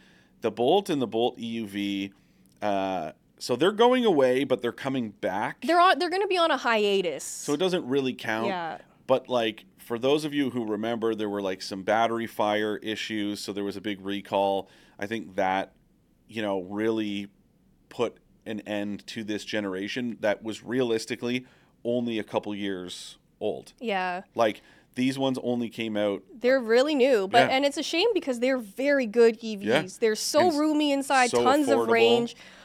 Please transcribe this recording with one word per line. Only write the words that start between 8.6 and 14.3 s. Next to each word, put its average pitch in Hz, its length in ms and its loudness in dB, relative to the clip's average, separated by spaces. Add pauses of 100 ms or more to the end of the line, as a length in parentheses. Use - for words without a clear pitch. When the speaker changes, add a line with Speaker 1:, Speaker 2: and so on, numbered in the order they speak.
Speaker 1:
But, 131 200 2
like, 113 360 0 (140)
for 117 200 -6
those 143 260 2
of 147 80 -6
you 143 180 0
who 120 140 -4
remember, 110 520 -2
there 107 120 -4
were, 101 140 -4
like, 95 180 -4
some 95 220 -10
battery 113 460 0
fire 107 480 0
issues, 104 640 -4
so 107 120 -8
there 101 120 -4
was 98 120 -6
a 95 40 -10
big 98 200 -6
recall. 98 680 -2 (280)